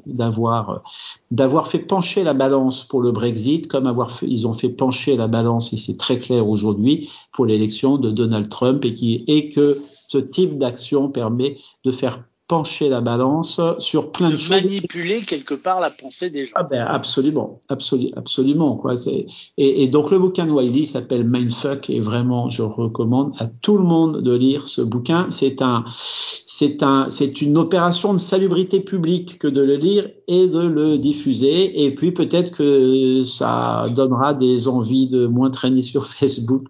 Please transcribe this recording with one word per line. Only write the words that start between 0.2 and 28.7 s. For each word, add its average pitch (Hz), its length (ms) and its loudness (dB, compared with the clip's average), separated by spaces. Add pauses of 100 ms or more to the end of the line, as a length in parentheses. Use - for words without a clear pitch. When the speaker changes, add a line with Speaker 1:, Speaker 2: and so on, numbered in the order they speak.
Speaker 1:
d'avoir 135 380 2
fait 180 100 -2
pencher 185 460 -2
la 151 100 2
balance 135 500 2
pour 131 160 -2
le 120 120 2
Brexit, 117 560 0
comme 135 180 0
avoir 120 240 -2
fait, - 160 -8
ils 120 200 0
ont 117 80 -2
fait 117 160 -2
pencher 131 460 0
la 113 120 0
balance, 117 440 0
et 113 40 -2
c'est 110 220 -6
très 123 200 -2
clair 120 300 0
aujourd'hui, 107 640 0 (220)
pour 131 120 0
l'élection 110 540 2
de 117 120 0
Donald 110 380 0
Trump, 131 360 0
et 117 100 -2
qui, 117 320 -2
et 151 240 2
que 143 280 4 (300)
ce 139 100 -2
type 151 400 0
d'action 135 520 -2
permet 123 480 -2 (260)
de 131 80 2
faire 123 320 -6 (220)
pencher 151 440 -2
la 123 100 0
balance 131 580 0 (200)
sur - 340 -4
plein 175 160 0
de 156 60 2
Speaker 2:
De 143 40 -2
Speaker 1:
choses. 160 120 -6
Speaker 2:
manipuler 190 720 -2
quelque 143 320 -6
part 185 260 -2
la 160 80 0
pensée 139 400 -10
des 143 160 -6
gens. - 120 -10
Speaker 1:
Ah 185 60 0
ben, 127 240 -4
absolument, 131 840 -2
absolu-, 131 460 -2
absolument, 135 600 0
quoi. 123 220 -4
C'est, - 280 -4 (300)
et, 139 260 4
et 127 60 4
donc 147 220 2
le 196 80 6
bouquin 185 260 2
de 156 60 0
Wiley 135 340 2
s'appelle 120 400 -2
Mindfuck 123 640 -2
et 120 120 -2
vraiment, 120 500 -2
je 117 100 -6
recommande 117 800 0
à 117 80 -4
tout 208 320 0
le 185 60 2
monde 165 380 2
de 123 120 2
lire 135 340 2
ce - 140 -2
bouquin. 123 480 0
C'est 135 320 0
un, 120 240 0 (600)
c'est - 360 0
un, 135 260 2
c'est 135 320 -2
une 147 160 2
opération 175 560 2
de 185 60 2
salubrité 185 600 0